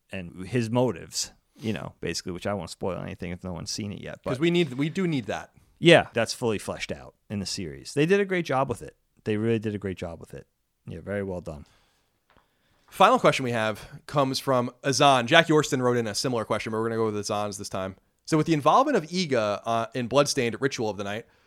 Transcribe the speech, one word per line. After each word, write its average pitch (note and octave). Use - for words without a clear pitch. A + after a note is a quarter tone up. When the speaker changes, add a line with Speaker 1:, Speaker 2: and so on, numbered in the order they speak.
Speaker 1:
and F#2
his A2+
motives, A2
you B2+
know, E2+
basically, E2+
which F2
I G2+
won't F2
spoil F#2
anything F#2
if F2+
no F#2
one's E2
seen G#2
it -
yet. D#2
But -
Speaker 2:
'Cause B2
we E3+
need, E3+
we D3
do F#3+
need C#3
that. F2+
Speaker 1:
Yeah, D#3
that's A2+
fully A2
fleshed -
out C2
in G#2
the F#2
series. D2
They C#3+
did G3
a G3+
great F#3
job C3+
with A#2
it. C#2+
They G#2+
really A2+
did G#2
a G2+
great F#2+
job E2+
with -
it. C#2
Yeah, F#2
very G2
well F#2
done. D#2
Speaker 2:
Final A3+
question D3
we B2
have A2
comes C3+
from B2
Azan. C3
Jack E3
Yorston D3+
wrote B2
in A#2
a G2+
similar A#2+
question, A2
but A2
we're A2+
gonna A2+
go A2+
with G#2+
Azan's G#2
this G2+
time. F#2+
So D#3+
with D3+
the E3
involvement G#3
of D#3+
Iga, C3
uh, A2+
in B2
Bloodstained B2
Ritual B2+
of F#2+
the G2+
Night, G#2